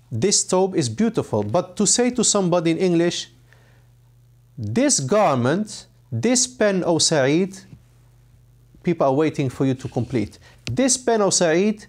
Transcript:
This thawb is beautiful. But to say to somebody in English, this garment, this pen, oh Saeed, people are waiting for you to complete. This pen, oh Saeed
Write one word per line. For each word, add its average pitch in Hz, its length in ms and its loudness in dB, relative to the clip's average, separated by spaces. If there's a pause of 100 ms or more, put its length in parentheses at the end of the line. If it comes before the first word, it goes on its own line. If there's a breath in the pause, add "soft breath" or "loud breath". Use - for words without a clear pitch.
(120 soft breath)
This 120 320 0
thawb 190 320 0
is 139 140 -2
beautiful. 131 540 -2
But 170 340 -4
to 208 80 0
say 247 240 2
to 247 140 -2
somebody 180 480 0
in 165 60 -2
English, 175 520 0 (1300 soft breath)
this 127 420 0
garment, 151 880 0 (260)
this 226 360 0
pen, 196 360 0
oh 165 140 2
Saeed, 156 580 2 (1300)
people 170 240 0
are 135 60 2
waiting 147 360 0
for 139 160 -2
you 135 100 0
to 135 120 -10
complete. 117 520 -4 (320 soft breath)
This 247 260 0
pen, 226 240 0
oh 196 80 2
Saeed 180 600 0